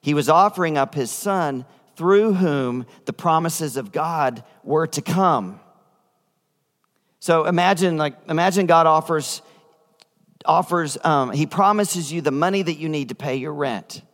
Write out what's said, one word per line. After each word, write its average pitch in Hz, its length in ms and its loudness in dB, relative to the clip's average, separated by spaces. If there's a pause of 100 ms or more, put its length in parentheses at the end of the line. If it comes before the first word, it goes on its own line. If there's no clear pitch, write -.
He 147 140 -2
was 147 160 0
offering 175 480 4
up 135 160 -2
his 131 160 -4
son 156 560 -4 (280)
through 202 380 2
whom 135 540 -2 (180)
the 127 80 -8
promises 160 640 -2
of 120 160 -8
God 147 500 -2 (220)
were 156 220 0
to - 160 -6
come. 139 580 0 (1600)
So 165 260 2
imagine, 180 540 2
like, 151 160 -2 (160)
imagine 180 340 2
God 165 220 6
offers, 160 560 0 (1040)
offers, 165 580 0
um, 139 280 2
he 147 120 -2
promises 196 680 -2
you 165 120 -6
the 143 80 0
money 180 320 -2
that 165 160 -4
you 160 100 -6
need 143 220 -4
to 120 40 -10
pay 131 220 -8
your 139 160 -8
rent. 135 480 -8 (140)